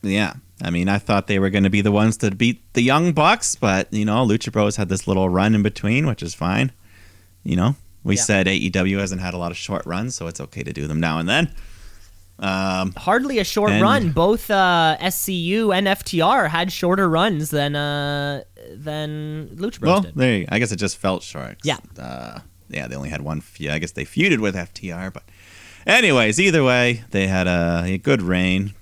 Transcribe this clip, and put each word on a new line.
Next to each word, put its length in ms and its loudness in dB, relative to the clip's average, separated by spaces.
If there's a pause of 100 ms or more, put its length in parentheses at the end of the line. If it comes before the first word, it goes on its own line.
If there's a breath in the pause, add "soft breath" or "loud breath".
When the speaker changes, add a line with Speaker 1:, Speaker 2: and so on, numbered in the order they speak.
Speaker 1:
Yeah. 320 0 (300)
I 60 -4
mean, 180 0
I 120 2
thought 280 0
they 120 2
were 100 2
gonna 200 4
be 120 2
the 100 4
ones 260 4
to 140 0
beat 300 0 (120)
the 80 2
Young 320 4
Bucks, 420 2
but, 360 0
you 140 0
know, 200 2
Lucha 260 0
Bros 240 2
had 140 -4
this 180 -2
little 200 2
run 280 4
in 80 2
between, 420 0
which 180 -2
is 120 -8
fine. 360 0 (720 soft breath)
You 120 -2
know, 200 2 (280)
we 120 0
Speaker 2:
Yeah. 60 0
Speaker 1:
said 260 2
A 60 2
E 160 0
W 300 0
hasn't 220 -4
had 120 -6
a 40 -8
lot 140 -4
of 60 -10
short 300 -6
runs, 280 -6
so 120 -8
it's 120 -12
okay 240 -12
to 80 -8
do 160 -6
them 120 -2
now 180 0
and 100 -4
then. 240 0 (880 soft breath)
Um, 560 -2
Speaker 2:
Hardly 440 -2
a 40 0
short 280 0
Speaker 1:
and 100 2
Speaker 2:
run. 300 2
Both, 380 0
uh, 520 4
S 180 -4
C 140 -4
U 400 0
and 160 2
F 160 -2
T 160 -2
R 260 4
had 240 -2
shorter 380 0
runs 400 0
than, 260 -2
uh, 680 -4 (300)
than 840 -8
Lucha 260 -8
Bros 100 2
Speaker 1:
Well, 120 4
Speaker 2:
did. 120 -8
Speaker 1:
there 220 2
you, 120 -2
I 100 0
guess 120 0
it 60 -4
just 200 -2
felt 260 -2
short. 420 -12
Speaker 2:
Yeah. 120 -2 (220)
Speaker 1:
Uh, 400 -14 (300)
yeah, 180 -8
they 80 -10
only 140 -8
had 120 -8
one 200 -6
fe-, 280 -12
I 100 -2
guess 120 -8
they 140 -8
feuded 340 0
with 160 -2
F 180 -10
T 180 -12
R, 200 -10
but 120 -18 (640 loud breath)
anyways, 540 4
either 240 4
way, 480 2
they 160 2
had 200 2
a, 380 2
a 120 -2
good 240 2
reign 600 0